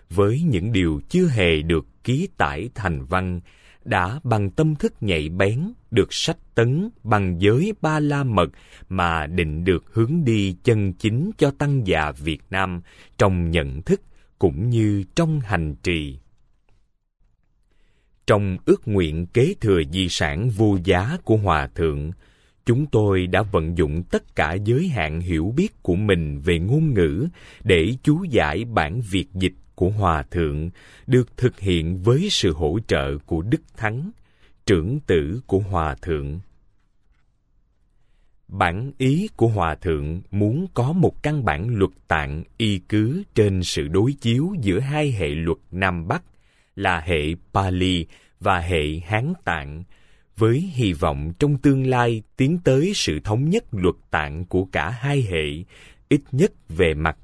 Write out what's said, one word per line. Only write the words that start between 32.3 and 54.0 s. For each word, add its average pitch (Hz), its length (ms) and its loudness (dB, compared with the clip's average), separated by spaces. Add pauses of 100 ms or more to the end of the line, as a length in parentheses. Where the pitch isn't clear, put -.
sự - 220 0
hỗ 80 340 -2
trợ 71 400 -2
của 80 160 -2
Đức 127 180 -2 (160)
Thắng, 120 340 -6 (560)
trưởng 104 340 2
tử 85 460 0
của 98 120 2
Hòa 87 360 -2
Thượng. 76 460 -6 (2000)
Bản 98 500 -2
ý 147 380 2
của 117 120 4
Hòa 87 260 0
Thượng 80 560 -4
muốn 110 440 0
có 123 180 0
một 165 300 2
căn 147 220 -2
bản 80 240 -2
luật 98 220 2 (180)
tạng 76 360 -2 (120)
y 107 220 0
cứ 113 440 -2 (120)
trên 98 280 4
sự 73 260 -4
đối 101 240 2
chiếu 139 480 -2
giữa 98 200 2
hai 147 300 -2
hệ 92 180 -2
luật 82 300 -2 (120)
Nam 90 380 -2
Bắc 165 140 -4 (540)
là 92 240 0
hệ 80 340 -2 (200)
Pali 92 520 0 (340)
và 95 180 2
hệ 80 400 -2
Hán 110 340 -4 (120)
Tạng, 76 400 -6 (520)
với 117 240 4
hy 127 320 0
vọng 78 460 -2
trong 143 200 2
tương 135 280 2
lai 120 360 0 (140)
tiến 151 280 2
tới 147 300 4
sự 76 300 -2
thống 127 260 0
nhất 226 220 0
luật 90 220 2 (160)